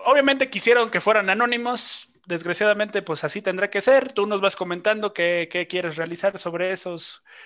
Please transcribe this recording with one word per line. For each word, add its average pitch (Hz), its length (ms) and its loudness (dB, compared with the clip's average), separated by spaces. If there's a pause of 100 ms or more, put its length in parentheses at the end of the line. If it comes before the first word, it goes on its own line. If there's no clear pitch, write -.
Obviamente 269 440 4
quisieron 226 400 2
que 180 100 -2
fueran 202 300 2
anónimos. 240 800 -2 (180)
Desgraciadamente, 202 760 0
pues, 160 200 -6
así 196 200 -6
tendrá 190 260 -2
que 202 140 -2
ser. 262 300 4
Tú 202 140 0
nos 208 140 -2
vas 190 160 0
comentando 202 560 -2
qué, 175 400 0
qué 180 140 -4
quieres 175 300 -4
realizar 170 420 -4
sobre 180 340 -4
esos 180 500 -10 (240)